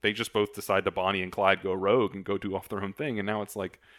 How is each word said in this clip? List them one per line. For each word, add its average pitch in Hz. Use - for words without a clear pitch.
they 107
just 113
both 104
decide 98
to 98
Bonnie 95
and 92
Clyde 95
go 95
rogue 98
and 95
go 101
do 95
off 92
their 98
own 98
thing. 139
And 98
now 107
it's -
like, 95